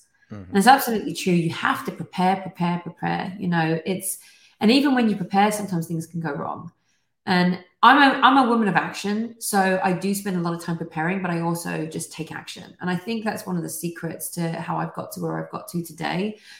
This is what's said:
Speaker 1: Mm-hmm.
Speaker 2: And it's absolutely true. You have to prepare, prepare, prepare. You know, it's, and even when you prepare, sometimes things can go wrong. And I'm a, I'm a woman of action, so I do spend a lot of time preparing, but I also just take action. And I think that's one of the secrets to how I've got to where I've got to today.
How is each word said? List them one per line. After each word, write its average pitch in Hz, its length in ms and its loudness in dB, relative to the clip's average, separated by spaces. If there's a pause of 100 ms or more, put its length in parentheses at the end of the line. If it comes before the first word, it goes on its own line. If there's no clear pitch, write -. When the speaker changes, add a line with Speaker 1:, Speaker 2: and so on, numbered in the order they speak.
(320)
Speaker 1:
Mm-hmm. 98 180 -14
Speaker 2:
And 147 80 0
it's 196 100 4
absolutely 226 480 4
true. 185 180 0
You 165 160 4
have - 360 -2
to 190 60 -6
prepare, 185 440 0
prepare, 175 480 -4
prepare. 170 560 -6
You 185 80 -4
know, 165 360 2
it's, - 360 -6 (400)
and 214 100 6
even 277 240 6
when 240 160 4
you 196 60 0
prepare, 196 360 2
sometimes 180 360 -4
things 160 180 -4
can - 140 -10
go 156 120 -4
wrong. - 400 -8 (540)
And 180 380 2 (180)
I'm 254 160 10
a, 269 220 6
I'm 262 180 6
a 254 120 4
woman 226 180 2
of 175 80 2
action, 208 640 -2
so 190 440 2
I 185 100 2
do 190 200 -2
spend 196 240 -4
a 170 40 -2
lot 170 120 -2
of 170 80 -8
time 170 160 -4
preparing, 165 460 -4
but 175 80 -2
I 170 100 -2
also 170 460 -4
just 165 240 -10
take 160 200 -10
action. - 480 -14
And 180 120 -4
I 180 40 -2
think 220 280 -6
that's 196 240 -6
one 185 100 -4
of 160 60 -4
the 160 60 -8
secrets - 640 -8
to 170 200 -4
how 165 260 -6
I've 165 160 -6
got - 200 -12
to 180 80 -12
where 160 220 -4
I've - 80 -14
got - 180 -10
to 170 140 -4
today. 165 540 -4 (220)